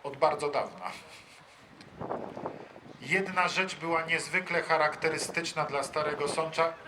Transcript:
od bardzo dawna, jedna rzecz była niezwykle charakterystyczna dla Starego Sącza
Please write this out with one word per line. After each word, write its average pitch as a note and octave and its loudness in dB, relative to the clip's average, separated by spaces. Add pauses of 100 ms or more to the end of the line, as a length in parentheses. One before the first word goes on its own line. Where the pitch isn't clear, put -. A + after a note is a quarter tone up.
od C#3 -8
bardzo D3 4
dawna, A2 -2 (2000)
jedna F#3 2
rzecz F#3 0
była E3 2
niezwykle E3 0
charakterystyczna D#3 2
dla C#3 0
Starego D3 0
Sącza D#3+ 2 (140)